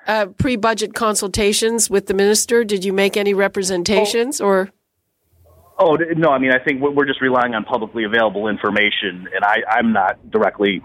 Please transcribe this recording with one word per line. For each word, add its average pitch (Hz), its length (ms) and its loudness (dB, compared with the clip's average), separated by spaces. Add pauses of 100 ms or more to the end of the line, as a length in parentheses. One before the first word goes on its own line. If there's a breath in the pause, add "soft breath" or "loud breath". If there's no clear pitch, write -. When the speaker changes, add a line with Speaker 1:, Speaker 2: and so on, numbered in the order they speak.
Speaker 1:
Uh, 214 220 0
pre-budget 220 680 -2
consultations 214 960 0
with 202 160 0
the 202 80 -4
minister. 214 500 2
Did 202 220 -2
you 196 80 -2
make 196 240 0
any 202 160 0
representations, 196 1040 0
Speaker 2:
Oh. 208 60 -4
Speaker 1:
or? 196 240 2 (1080)
Speaker 2:
Oh, 165 180 4
d-, 165 80 0 (100)
no. 160 140 2
I 135 80 4
mean, 131 140 2
I 127 120 2
think 135 180 -2
we're, 143 100 0
we're 143 160 0
just 135 120 -4
relying 123 360 0
on 107 80 -2
publicly 113 400 -4
available 107 440 0
information, 101 880 -2
and 95 100 -2
I, 107 260 2
I'm 117 220 2
not 101 380 -2
directly, 101 560 0